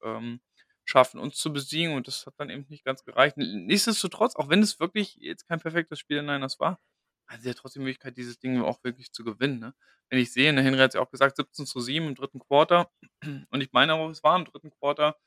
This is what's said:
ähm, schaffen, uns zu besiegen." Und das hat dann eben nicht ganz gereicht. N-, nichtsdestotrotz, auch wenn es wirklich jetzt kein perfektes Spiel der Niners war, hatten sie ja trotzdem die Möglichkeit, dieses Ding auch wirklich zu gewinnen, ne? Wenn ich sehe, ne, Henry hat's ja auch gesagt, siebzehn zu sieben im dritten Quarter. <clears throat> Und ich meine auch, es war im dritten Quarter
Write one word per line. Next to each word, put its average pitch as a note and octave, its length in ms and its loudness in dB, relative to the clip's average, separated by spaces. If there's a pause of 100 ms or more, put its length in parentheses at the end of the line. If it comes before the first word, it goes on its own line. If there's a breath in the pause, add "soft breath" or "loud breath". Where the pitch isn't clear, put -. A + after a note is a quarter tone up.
ähm, A#2 380 -8 (420)
schaffen, - 360 4
uns C3+ 180 -8
zu D#3 160 -6
besiegen." D3+ 420 -4
Und B2+ 120 -6
das - 180 -12
hat C#3 120 -20
dann D3 120 -10
eben C#3 200 -12
nicht D3 140 -20
ganz C3 220 -6
gereicht. C#3 320 2
N-, G2+ 300 -6
nichtsdestotrotz, G#3 680 0
auch C#3+ 140 -6
wenn G3 140 6
es - 160 -2
wirklich F#3 380 -4
jetzt - 300 -12
kein E3 120 -4
perfektes D#3+ 400 -4
Spiel - 160 -6
der D3 80 -4
Niners C#3 360 -6
war, E3+ 200 -2 (480)
hatten A2+ 140 -20
sie B2 80 -6
ja A#2+ 40 -6
trotzdem - 280 -14
die C3+ 40 -6
Möglichkeit, B2+ 320 -10
dieses A#2+ 220 -12
Ding B2+ 240 -2
auch - 200 -4
wirklich B2+ 280 -10
zu - 120 -16
gewinnen, A#2+ 360 -4
ne? A#2 140 -14 (360)
Wenn C3 100 2
ich A#2+ 140 0
sehe, C#3 180 4
ne, C3+ 100 2
Henry C3+ 180 2
hat's C3 140 6
ja - 80 -2
auch - 80 -4
gesagt, C3+ 280 2
siebzehn D3 280 -8
zu - 140 -10
sieben C#3+ 280 -4
im C#3 80 -6
dritten C3+ 240 -12
Quarter. D#3+ 520 4 (300)
<clears throat> C#3+ 280 -12
Und C#3 120 -2
ich C3 100 -6
meine C#3 240 6
auch, D#3+ 140 -2
es D#3+ 140 -16
war D#3 120 6
im F3 100 0
dritten D3+ 260 -20
Quarter D3+ 440 0 (120)